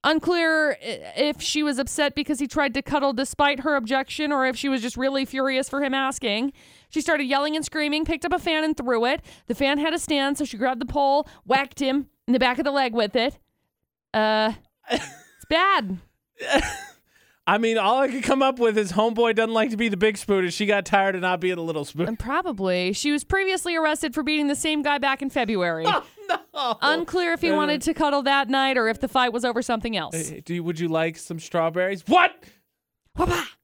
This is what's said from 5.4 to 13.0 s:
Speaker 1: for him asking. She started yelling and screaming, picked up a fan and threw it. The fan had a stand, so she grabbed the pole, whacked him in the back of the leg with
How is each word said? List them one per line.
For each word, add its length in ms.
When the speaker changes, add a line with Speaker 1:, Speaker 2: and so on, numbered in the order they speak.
Speaker 1:
for 140
him 100
asking. 580
She 120
started 240
yelling 300
and 100
screaming, 400
picked 200
up 80
a 60
fan 240
and 120
threw 300
it. 160
The 100
fan 220
had 160
a 60
stand, 400
so 60
she 120
grabbed 240
the 60
pole, 400
whacked 340
him 280
in 60
the 60
back 180
of 80
the 60
leg 220
with 220